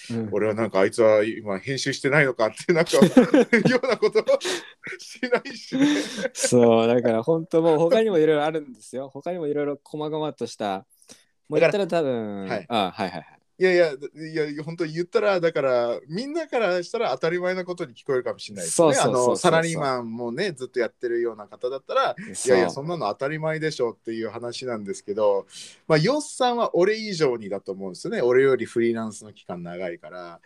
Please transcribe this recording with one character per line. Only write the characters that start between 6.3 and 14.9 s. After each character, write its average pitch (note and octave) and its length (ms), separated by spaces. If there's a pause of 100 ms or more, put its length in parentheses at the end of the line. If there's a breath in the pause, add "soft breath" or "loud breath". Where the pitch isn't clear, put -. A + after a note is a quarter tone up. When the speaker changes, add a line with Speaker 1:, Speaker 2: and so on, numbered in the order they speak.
Speaker 1:
そ A#2 500
う、 A#2 40
だ A#2+ 140
か A#2 120
ら A2+ 100
本 E3 220
当 E3 160
も E3 140
う - 20
他 E3+ 240
に A3 80
も F#3 80
い D#3 80
ろ D#3 80
い - 20
ろ D3 80
あ D#3 80
る D#3+ 80
ん C#3 140
で A2 80
す - 160
よ。 C3+ 100
他 C#3+ 240
に F3+ 80
も D3+ 80
い C#3+ 60
ろ D3 100
い - 20
ろ C#3+ 160
細 D3+ 280
々 D3+ 240
と A#2+ 120
し - 120
た、 G2 280 (640 soft breath)
も D3+ 80
う D#3+ 60
言 D#3+ 80
っ - 20
た G#3 60
ら G3 100
多 E3+ 160
分、 G#2+ 460
Speaker 2:
だ - 0
か A#2 60
ら、 - 20
は F#2+ 40
い。 E2 60
Speaker 1:
あ、 G2 240
は G2+ 140
い F2+ 40
は F2+ 80
い D#2 40
は - 40
い。 - 140 (200)
Speaker 2:
い F3+ 60
や F#3 60
い F3 60
や、 E3 140 (580)
い D3 80
や、 D#3+ 60
本 E3 140
当 E3+ 80
言 D#3+ 180